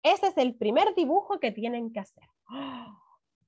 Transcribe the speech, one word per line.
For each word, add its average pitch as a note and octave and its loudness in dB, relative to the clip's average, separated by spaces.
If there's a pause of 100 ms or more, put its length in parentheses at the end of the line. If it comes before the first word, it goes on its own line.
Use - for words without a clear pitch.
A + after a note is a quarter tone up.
Ese F#4+ 4
es F#4+ 0
el B3 2
primer D4 2
dibujo F4+ 0
que A#3 -2
tienen A#3 -6
que A3 -8
hacer. - -16 (240)
<gasps> A#3+ -14 (440)